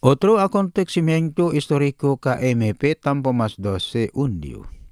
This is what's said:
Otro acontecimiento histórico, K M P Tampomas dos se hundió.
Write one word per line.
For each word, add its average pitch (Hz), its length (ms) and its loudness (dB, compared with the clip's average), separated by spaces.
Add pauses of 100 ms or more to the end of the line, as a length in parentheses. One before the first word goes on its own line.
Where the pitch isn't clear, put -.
Otro 190 360 4
acontecimiento 175 1120 0
histórico, 143 640 0
K 131 240 -2
M 117 320 2
P 151 220 0
Tampomas 131 640 -2
dos 98 280 -4
se 113 280 -2
hundió. 87 520 -6 (240)